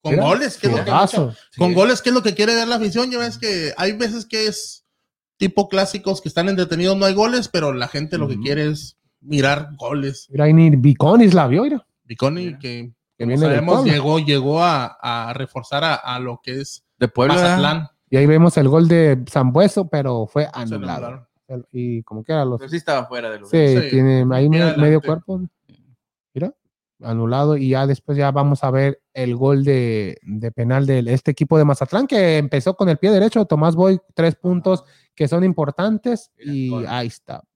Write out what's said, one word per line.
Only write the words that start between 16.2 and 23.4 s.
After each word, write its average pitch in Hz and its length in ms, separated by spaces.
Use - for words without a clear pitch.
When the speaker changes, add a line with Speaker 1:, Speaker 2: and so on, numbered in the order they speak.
Speaker 1:
lo 123 220
que 131 180
es - 240
Speaker 3:
De 123 100
Puebla, 135 280
¿verdad? 180 120
Speaker 1:
Mazatlán. 151 300
Speaker 2:
Y 131 80
ahí 143 80
vemos 160 320
el 135 100
gol 160 200
de 156 420
Sambueso, 165 580
pero 127 380
fue 147 180
Speaker 1:
Se 147 80
Speaker 2:
anulado. 110 540
Speaker 1:
anularon. 127 220
Speaker 2:
El, 123 240
y 120 300
como 110 220
quiera 156 200
los 123 140
Speaker 3:
Pero 135 120
sí 165 60
estaba 143 300
fuera 120 240
de 107 80
lugar. 104 120